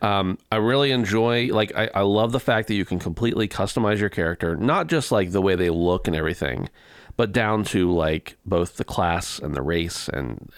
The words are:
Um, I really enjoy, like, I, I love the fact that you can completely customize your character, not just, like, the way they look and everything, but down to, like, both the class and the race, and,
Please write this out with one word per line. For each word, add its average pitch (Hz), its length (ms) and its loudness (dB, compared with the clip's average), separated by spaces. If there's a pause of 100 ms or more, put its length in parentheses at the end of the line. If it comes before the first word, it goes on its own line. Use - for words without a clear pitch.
Um, 98 340 0 (140)
I 110 60 0
really 135 340 2
enjoy, 120 560 2
like, 107 280 0
I, 110 200 0
I 98 60 2
love 107 320 4
the 131 60 0
fact 113 280 0
that 107 80 0
you 98 100 2
can 90 140 -2
completely 110 480 -2
customize 104 520 0
your 104 100 0
character, 85 460 -2
not 151 320 0
just, 160 240 -2
like, 95 200 2
the 95 100 2
way 95 140 4
they 87 160 2
look 87 360 0
and 82 80 0
everything, 78 540 -4 (480)
but 113 140 0
down 107 320 2
to, 90 280 2
like, 80 540 0
both 90 320 0
the - 60 -4
class 85 560 -2
and 73 160 -6
the 67 80 -4
race, 85 460 -2
and, 60 480 -6